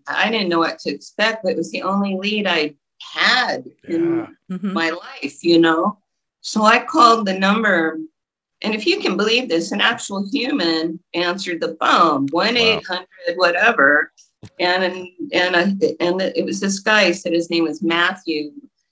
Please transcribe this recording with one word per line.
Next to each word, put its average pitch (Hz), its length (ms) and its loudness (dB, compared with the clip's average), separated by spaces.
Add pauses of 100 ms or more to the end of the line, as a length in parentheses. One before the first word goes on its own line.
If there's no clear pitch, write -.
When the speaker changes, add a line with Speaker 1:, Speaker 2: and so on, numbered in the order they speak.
Speaker 1:
I 165 220 -2
didn't 214 200 -2
know 170 100 0
what 160 200 -2
to 156 140 -8
expect, 220 480 -4
but 185 120 -2
it - 40 -6
was - 140 -6
the 180 100 -8
only 196 340 -2
lead 202 300 -2
I 156 300 -2 (260)
had 185 640 -2 (200)
in 165 320 -2
Speaker 2:
Yeah. - 380 -10
Speaker 3:
Mm-hmm. 185 180 -6
Speaker 1:
my 165 180 -2
life, 196 520 -10
you 165 160 6
know? 165 380 2 (440)
So - 200 -2
I 226 240 4
called 233 400 4
the 190 140 -2
number. 190 580 2 (640)
And 214 140 -2
if 214 100 -4
you 370 140 2
can 196 180 -2
believe 226 320 0
this, 170 220 -2
an 202 100 -2
actual 214 500 -2
human 175 680 -2 (160)
answered 175 460 -4
the 165 200 -6
phone, 160 480 4
one 196 280 0
eight 226 280 0
hundred 180 220 -8 (300)
whatever. 170 720 2 (480)
And, 180 240 0
and, 185 240 -4 (260)
and, 180 220 2
I, 175 60 4 (380)
and 180 220 0
it 185 240 -2
was - 140 -4
this 196 200 -2
guy, 214 260 4
he 175 80 2
said 170 200 -6
his 170 160 -2
name 170 140 2
was 156 180 -4
Matthew. 165 680 -2 (400)